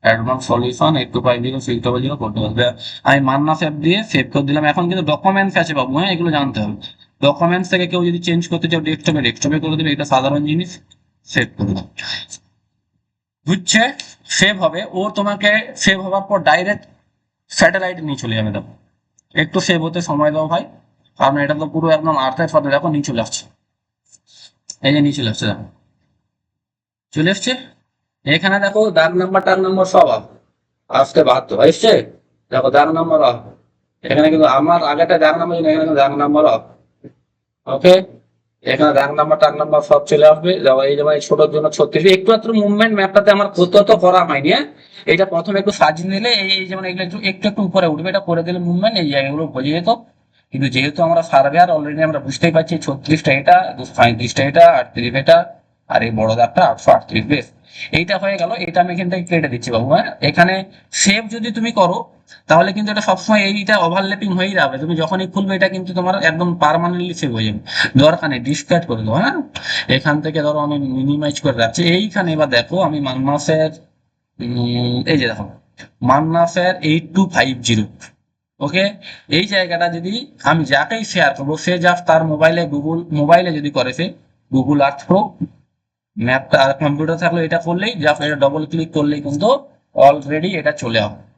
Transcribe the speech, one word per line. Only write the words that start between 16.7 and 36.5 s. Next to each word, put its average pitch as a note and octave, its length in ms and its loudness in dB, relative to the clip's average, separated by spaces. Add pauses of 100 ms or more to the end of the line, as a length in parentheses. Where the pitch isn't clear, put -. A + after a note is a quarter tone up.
স্যাটেলাইট F#3 460 0 (100)
নিয়ে C#3 160 -6
চলে A2+ 140 -4
যাবে। G#2+ 180 -2
দেখো, - 160 -10 (640)
একটু D#3 220 -2 (100)
সেভ F3 180 2
হতে E3+ 140 -6 (100)
সময় D3+ 260 0
দাও D#3 180 -2
ভাই, C#3 100 -2 (560)
কারণ C#3 240 2
এটা D3 180 -2
তো D#3 120 -6
পুরো D#3+ 140 -2 (100)
একদম D#3 180 -2 (100)
আর্থের D#3+ 280 -4
সাথে, C#3+ 220 2
দেখো D3 180 -2
নিয়ে C#3+ 160 -2
চলে A#2 160 -4
আসছে, - 180 -12 (1400)
এই C3+ 80 2
যে D3+ 120 2
নিয়ে C#3+ 140 0
চলে A#2 140 -2
আসছে, - 160 -8
দেখো - 160 -8 (1500)
চলে D#3 220 0
আসছে। B3 160 -6 (760)
এখানে F#3+ 400 0
দেখো G3+ 160 0 (180)
দাগ E3 120 2 (100)
নাম্বার, F#3+ 260 0
টাগ F#3+ 180 2
নাম্বার F#3+ 280 0
সব - 140 6 (100)
আস-, - 140 -12 (580)
আসতে C3+ 400 2
বাধ্য, B2+ 200 2 (200)
এসছে? - 220 4 (600)
দেখো C3 260 2
দাগ D3 200 6
নাম্বার E3 220 2 (100)
অফ, A#2+ 80 -2 (680)
এখানে C#3+ 300 2
কিন্তু D#3 140 4 (100)
আমার E3 220 4 (120)
আগেরটা E3+ 320 2
দাগ D#3 160 4
নাম্বার E3+ 180 -2
ছিল, E3 140 -2
এখানে D#3 120 2
কিন্তু D#3 180 0
দাগ C3+ 200 4
নাম্বার D3 220 2 (100)